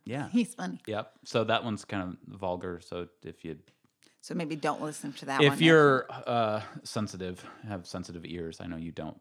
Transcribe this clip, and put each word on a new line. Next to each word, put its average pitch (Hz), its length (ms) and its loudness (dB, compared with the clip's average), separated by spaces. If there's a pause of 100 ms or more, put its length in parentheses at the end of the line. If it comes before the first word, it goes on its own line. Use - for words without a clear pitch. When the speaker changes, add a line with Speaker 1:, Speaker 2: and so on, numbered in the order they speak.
Speaker 1:
yeah. 131 260 -6
Speaker 2:
He's 233 240 0
funny. 180 320 -8
Speaker 1:
Yep. 107 280 -4 (100)
So 113 220 2
that 113 180 2
one's 110 220 -4
kind 98 180 -4 (240)
of 101 120 -14
vulgar. 90 420 -4
So 87 260 -8 (160)
if - 220 -14
you 78 120 -8 (640)
Speaker 2:
So - 140 -10
maybe 160 200 -2
don't 151 260 -2
listen 147 320 -8
to - 120 -14
that 135 160 2
Speaker 1:
if 143 120 8
Speaker 2:
one. 139 100 -4
Speaker 1:
you're, 147 420 10 (220)
uh, 110 340 2 (220)
sensitive, 92 600 -6 (240)
have 98 200 -8
sensitive 87 380 -10
ears, 80 360 -8
I 92 60 -8
know 85 100 -8
you 82 140 -8
don't, 80 300 -10